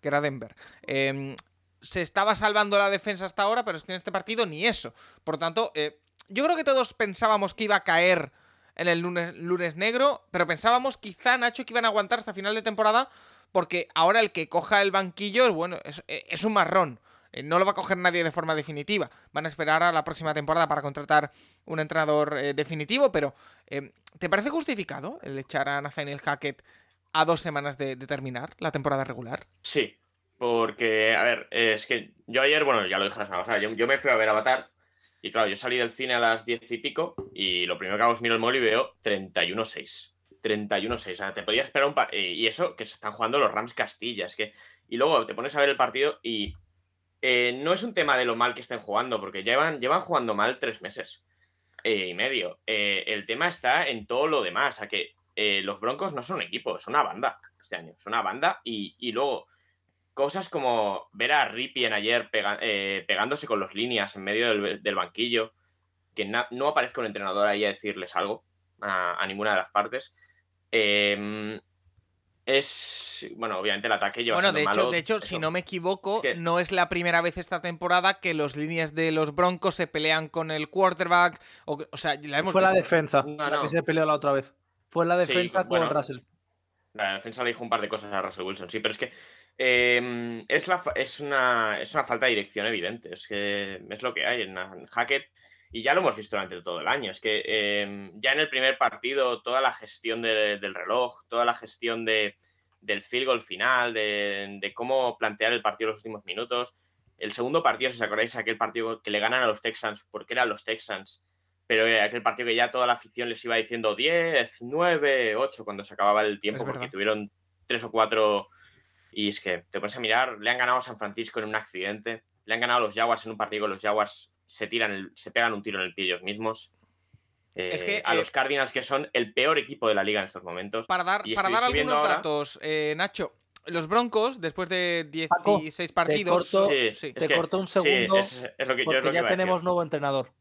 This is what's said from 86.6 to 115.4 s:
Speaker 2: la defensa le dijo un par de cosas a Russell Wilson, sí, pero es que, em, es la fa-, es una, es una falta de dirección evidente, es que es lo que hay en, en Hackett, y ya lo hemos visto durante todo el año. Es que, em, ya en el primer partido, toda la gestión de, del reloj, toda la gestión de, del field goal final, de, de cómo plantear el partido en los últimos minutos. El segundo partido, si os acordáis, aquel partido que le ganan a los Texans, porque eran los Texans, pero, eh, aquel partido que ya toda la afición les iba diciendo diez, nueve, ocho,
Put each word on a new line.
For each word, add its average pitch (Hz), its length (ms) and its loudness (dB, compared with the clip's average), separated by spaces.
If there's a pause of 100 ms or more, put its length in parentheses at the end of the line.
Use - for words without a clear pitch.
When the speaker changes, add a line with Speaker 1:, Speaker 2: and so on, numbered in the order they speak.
Speaker 2:
la 98 180 -2
defensa 113 300 -6
le 120 60 0
dijo 113 120 -4
un 117 80 -6
par 117 100 2
de 104 80 -4
cosas 104 240 -6
a 95 100 0
Russell 95 220 -6
Wilson, 95 260 -8
sí, 110 100 -6
pero 107 120 0
es - 60 -10
que, 123 140 -6 (460)
em, 123 880 2
es - 180 2
la 180 120 2
fa-, - 160 -6
es - 260 -4
una, 123 600 2
es - 140 -8
una 151 100 0
falta 120 220 0
de 127 40 4
dirección 104 360 -2
evidente, 101 460 -4
es - 140 -16
que 101 640 -4
es 107 140 -12
lo 123 120 -4
que - 120 0
hay 120 160 0
en, 95 140 -8
en 92 300 -10
Hackett, - 440 -2 (420)
y 113 100 -8
ya 131 120 4
lo 180 60 2
hemos 156 160 2
visto 107 200 -8
durante 90 260 -6
todo 87 180 -6
el 82 80 -4
año. 120 220 -2
Es 92 100 -12
que, 107 240 0
em, 101 680 -2
ya 113 180 0
en 147 80 2
el 151 80 2
primer 131 300 2
partido, 123 640 0
toda 127 180 0
la 131 120 2
gestión 113 500 -6
de, 107 360 2
del 98 160 -8
reloj, 110 540 -2
toda 120 160 2
la 117 100 4
gestión 117 500 -6
de, 107 320 0 (440)
del 101 220 -4
field 127 240 -4
goal 123 160 0
final, 120 500 0
de, 101 680 -4
de 98 140 -6
cómo 127 440 -2
plantear 110 340 0
el 117 100 0
partido 110 280 -2
en 107 40 -2
los 107 60 -20
últimos 107 240 -12
minutos. 120 520 -6 (420)
El 104 140 -6
segundo 135 300 0
partido, 127 280 2
si 123 60 -12
os 117 60 -4
acordáis, 110 340 -2
aquel 110 200 -4
partido 113 460 -4
que - 80 -8
le 104 80 0
ganan 117 240 0
a 123 40 4
los 107 140 0
Texans, 107 500 -6
porque 104 240 -10
eran 123 140 2
los 101 160 -8
Texans, 104 600 -8 (420)
pero, 110 200 4
eh, 113 140 4
aquel 107 220 0
partido 120 260 0
que 113 60 2
ya 120 160 2
toda 127 160 2
la 123 60 6
afición 120 360 -6
les 117 160 -8
iba 117 120 0
diciendo 113 400 0
diez, 165 640 0
nueve, 139 720 2
ocho, 123 300 -4